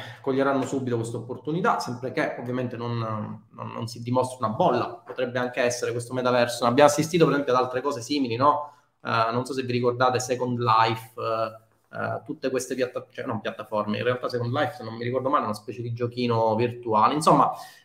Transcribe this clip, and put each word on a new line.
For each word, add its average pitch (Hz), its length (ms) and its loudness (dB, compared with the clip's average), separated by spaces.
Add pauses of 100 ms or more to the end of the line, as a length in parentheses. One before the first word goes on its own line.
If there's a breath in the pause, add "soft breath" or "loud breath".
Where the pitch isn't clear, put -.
(200 loud breath)
coglieranno 135 440 2
subito 120 320 -2
questa 113 220 -4
opportunità, 160 600 -2
sempre 123 320 -6
che - 280 -2
ovviamente 123 380 -4
non, 120 220 -4
non, 110 760 -8
non 117 140 -6
si 120 160 -12
dimostri 123 380 0
una 110 140 -2
bolla. 123 500 0
Potrebbe 123 340 -4
anche 123 220 -2
essere 120 320 0
questo 120 220 -6
metaverso. 123 500 2
Abbiamo 131 240 8
assistito 156 360 4
per 139 100 6
esempio 135 200 0
ad 127 60 4
altre 123 220 -2
cose 135 180 -4
simili, 123 360 -2
no? 143 360 2 (320 loud breath)
Eh, 117 260 0
non 123 140 -2
so 143 80 -8
se 131 100 -2
vi 123 100 -4
ricordate 120 480 2
Second 123 380 -2
Life, 117 600 2
eh, 113 480 -4 (240)
eh, 110 320 -4
tutte 139 260 -4
queste 127 260 -2
piatta-, 123 340 -4
cioè, 123 160 -10
non 113 140 -4
piattaforme, 107 580 -4
in 113 60 -4
realtà 123 240 0
Second 120 240 -2
Life, 143 240 -2
se 113 80 -12
non 113 100 -10
mi 117 80 -10
ricordo 123 260 -2
male, 147 140 2
è 113 40 -4
una 107 80 -2
specie 120 280 -10
di 120 100 -6
giochino 117 600 2
virtuale. 117 600 2
Insomma, 151 360 6 (340 loud breath)